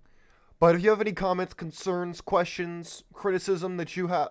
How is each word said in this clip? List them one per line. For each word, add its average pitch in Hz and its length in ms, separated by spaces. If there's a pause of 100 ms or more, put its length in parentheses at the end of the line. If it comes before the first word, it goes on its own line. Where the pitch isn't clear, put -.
(580)
But 170 160
if 175 80
you 214 80
have 208 100
any 214 120
comments, 180 420
concerns, 175 640
questions, 170 920
criticism 185 640
that 170 200
you 180 120
ha-, 165 220